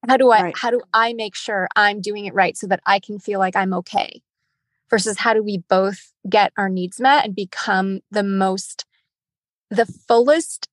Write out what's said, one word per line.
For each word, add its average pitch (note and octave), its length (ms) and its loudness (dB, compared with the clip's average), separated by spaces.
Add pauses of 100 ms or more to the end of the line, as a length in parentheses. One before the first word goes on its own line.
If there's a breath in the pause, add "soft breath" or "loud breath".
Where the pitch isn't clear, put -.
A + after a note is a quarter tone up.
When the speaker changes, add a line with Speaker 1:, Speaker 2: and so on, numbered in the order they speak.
Speaker 1:
How C4 80 6
do B3+ 140 6
I, G#3+ 120 6
Speaker 2:
Right. F3 140 -4
Speaker 1:
how A#3+ 140 -4
do A#3+ 100 0 (140)
I A3+ 180 2
make A3 220 -8
sure G3+ 420 -4
I'm G#3 240 2
doing G#3 240 -8
it G3 80 -10
right F#3 240 2
so - 120 -10
that F#3 180 0
I G3+ 120 4
can G#3 200 -8
feel G3 220 -4
like F#3 140 0
I'm F#3+ 200 0
okay? - 480 -4 (680)
Versus G#3 300 0
how A3+ 160 2
do A3 80 2
we G#3 160 -4
both F#3+ 560 -2 (160)
get G#3 260 4
our G3 140 -2
needs F#3 280 -6
met C4+ 280 2
and G3 100 -8
become F#3+ 640 -4 (100)
the G#3 120 -2
most, F#3+ 640 -2 (840)
the A3+ 140 2
fullest B3+ 880 0